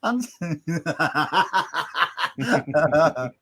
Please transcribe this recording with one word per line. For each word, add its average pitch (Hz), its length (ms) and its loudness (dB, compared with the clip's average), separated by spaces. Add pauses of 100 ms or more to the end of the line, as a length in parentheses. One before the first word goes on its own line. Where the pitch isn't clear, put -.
And 240 300 0
<laughs> 156 3000 0 (100)